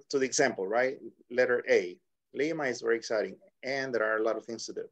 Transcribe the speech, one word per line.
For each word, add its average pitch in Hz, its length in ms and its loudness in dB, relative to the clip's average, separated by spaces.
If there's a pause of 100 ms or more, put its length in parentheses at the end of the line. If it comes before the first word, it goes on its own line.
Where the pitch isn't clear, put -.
to 143 100 0
the 131 60 4
example, 120 420 0
right? 123 300 0 (340)
Letter 123 380 2
A, 95 280 2 (360)
Lima 151 320 -2
is 117 160 -4
very 117 160 2
exciting, 104 400 -2 (260)
and 131 320 -2
there 107 80 2
are 110 140 2
a 110 60 0
lot 110 120 2
of 110 100 -8
things 110 200 -8
to 101 80 -12
do. - 180 -8